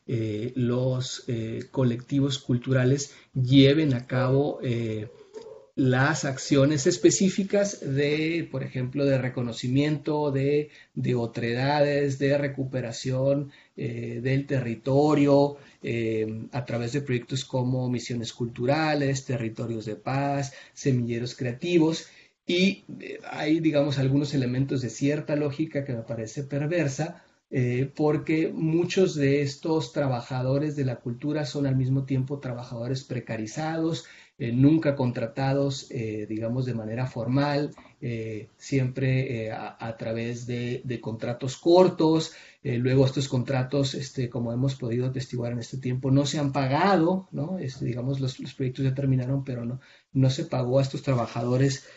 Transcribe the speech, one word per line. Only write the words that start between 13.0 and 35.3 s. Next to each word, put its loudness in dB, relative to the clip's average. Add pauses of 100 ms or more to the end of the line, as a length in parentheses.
eh, -6
del 0
territorio, 4 (260)
eh, -2
a -4
través -4
de -2
proyectos -4
como -2
misiones -4
culturales, 0
territorios -4
de -6
paz, -2 (220)
semilleros 0
creativos, 2 (400)
y, 2 (160)
eh, -12 (100)
hay, 0
digamos, 2
algunos 2
elementos 0
de -4
cierta -2
lógica -2
que -6
me -6
parece -6
perversa, -2 (260)
eh, 0
porque 0
muchos 2
de 4
estos -2
trabajadores -2
de -2
la -2
cultura -4
son -2
al 2
mismo 2
tiempo -2
trabajadores -6
precarizados, -4 (320)
eh, -4
nunca 6
contratados, -2